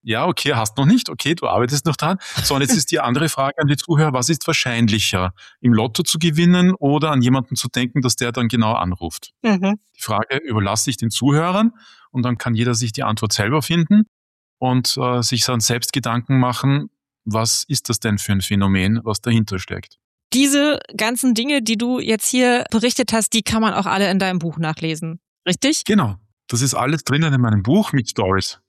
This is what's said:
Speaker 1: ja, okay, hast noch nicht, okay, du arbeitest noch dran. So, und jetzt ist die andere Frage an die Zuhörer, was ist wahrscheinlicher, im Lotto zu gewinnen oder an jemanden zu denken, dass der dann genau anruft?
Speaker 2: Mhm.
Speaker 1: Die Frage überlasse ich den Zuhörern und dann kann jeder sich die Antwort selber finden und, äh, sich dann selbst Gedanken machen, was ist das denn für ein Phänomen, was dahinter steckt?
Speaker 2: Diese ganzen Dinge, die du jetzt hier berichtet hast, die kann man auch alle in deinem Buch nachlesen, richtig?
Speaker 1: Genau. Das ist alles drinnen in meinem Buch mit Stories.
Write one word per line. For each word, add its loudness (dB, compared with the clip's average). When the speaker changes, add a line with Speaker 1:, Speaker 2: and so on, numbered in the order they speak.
Speaker 1:
ja, -2
okay, -2
hast -2
noch 2
nicht, 4
okay, -2
du -6
arbeitest 0
noch 2
dran. -2
So, 0
und 0
jetzt 2
ist -2
die 2
andere 0
Frage -2
an 2
die 4
Zuhörer, 2
was -2
ist -2
wahrscheinlicher, 0
im 4
Lotto 2
zu -2
gewinnen 4
oder 2
an 4
jemanden 2
zu -6
denken, -2
dass 0
der -2
dann -2
genau 2
anruft? -6
Speaker 2:
Mhm. 2
Speaker 1:
Die -18
Frage -2
überlasse -2
ich -4
den -2
Zuhörern 2
und -2
dann -2
kann -2
jeder 2
sich -4
die -6
Antwort -2
selber 0
finden 2
und, 0
äh, 0
sich -2
dann 0
selbst -2
Gedanken 0
machen, 0
was -2
ist -4
das -2
denn 0
für -4
ein 2
Phänomen, 0
was -4
dahinter 0
steckt? -12
Speaker 2:
Diese 2
ganzen 0
Dinge, 0
die -2
du -2
jetzt -2
hier 2
berichtet 0
hast, 0
die 0
kann 0
man 2
auch -2
alle 0
in 2
deinem 0
Buch -6
nachlesen, -6
richtig? 0
Speaker 1:
Genau. 2
Das -2
ist 0
alles -2
drinnen 0
in 2
meinem 2
Buch 2
mit -2
Stories. -2